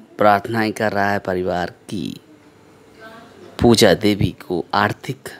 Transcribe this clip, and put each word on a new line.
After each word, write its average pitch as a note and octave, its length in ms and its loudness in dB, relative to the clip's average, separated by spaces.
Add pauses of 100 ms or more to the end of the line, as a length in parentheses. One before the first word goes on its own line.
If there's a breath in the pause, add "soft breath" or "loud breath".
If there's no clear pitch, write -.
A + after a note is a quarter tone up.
(180)
प्रार्थनाएं G#2 540 2
कर G#2+ 200 -2
रहा G2+ 180 -2
है G2+ 80 -2
परिवार F2+ 520 -4 (180)
की D2+ 320 -8 (1400)
पूजा A2 360 6
देवी G2+ 360 0 (160)
को F2 180 -6 (100)
आर्थिक G#2 540 -4 (120)